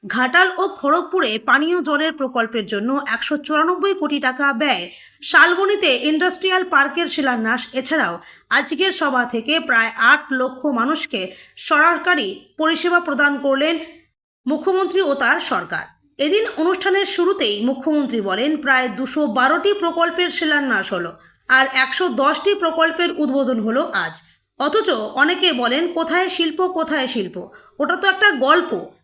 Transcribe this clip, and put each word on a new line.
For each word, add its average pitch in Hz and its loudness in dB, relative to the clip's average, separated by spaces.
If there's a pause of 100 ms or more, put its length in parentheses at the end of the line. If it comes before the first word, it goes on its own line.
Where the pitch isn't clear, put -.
ঘাটাল 254 2
ও 381 0
খড়গপুরে 294 0
পানীয় 311 2
জলের 311 0
প্রকল্পের 240 -4
জন্য 226 -2
একশো 233 -4
চুরানব্বই 330 0
কোটি 294 -2
টাকা 262 -2
ব্যয়ে 226 -2 (320)
শালবনীতে 349 4
ইন্ডাস্ট্রিয়াল 349 0
পার্কের 302 0
শিলান্যাস। 240 -2
এছাড়াও 254 -2 (300)
আজকের - 0
সভা 254 0
থেকে 240 -2
প্রায় 233 0
আট 262 4 (120)
লক্ষ 262 -4
মানুষকে 240 -2 (220)
সরকারি 311 2 (140)
পরিষেবা 339 2
প্রদান 285 0
করলেন 277 0 (680)
মুখ্যমন্ত্রী 359 0
ও 294 2
তার 262 0
সরকার। 170 -4 (340)
এদিন 359 2 (120)
অনুষ্ঠানের 370 0
শুরুতেই 339 -2
মুখ্যমন্ত্রী 254 -2
বলেন, 214 -2
প্রায় 254 0
দুশো 262 -2
বারোটি 277 2
প্রকল্পের 339 0
শিলান্যাস 277 -2
হলো, 170 -6 (300)
আর 262 4
একশো 262 0
দশটি 294 2
প্রকল্পের 330 0 (120)
উদ্বোধন 262 0
হলো 226 0
আজ। 170 -6 (360)
অথচ 359 2
অনেকে 302 2
বলেন, 254 0
"কোথায় 330 0
শিল্প, 339 -2
কোথায় 311 -2
শিল্প? 190 -6 (300)
ওটা 330 0
তো 381 0
একটা 392 4
গল্প।" 277 2 (180)